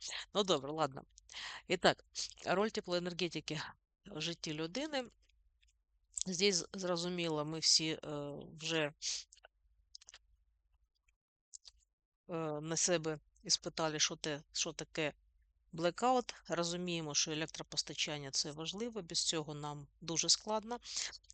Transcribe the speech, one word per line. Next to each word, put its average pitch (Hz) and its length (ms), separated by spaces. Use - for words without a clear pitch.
Ну, 208 100
добре, 147 280
ладно. 147 320
І 180 100
так, - 280
роль 190 240
теплоенергетики 175 920
в 147 160
житті 165 320
людини. 247 520
Здесь, 190 480
зрозуміло, 175 720
ми 160 140
всі, 160 300
е, 147 440
вже, 156 340
е, 160 320
на 160 160
себе 160 420
іспитали, 160 560
що - 160
те, 151 260
що 165 200
таке 151 400
блекаут. 233 640
Розуміємо, 170 680
що - 160
електропостачання — 151 1000
це - 200
важливо, 190 500
без 170 220
цього 156 300
нам 147 340
дуже 165 280
складно. 220 500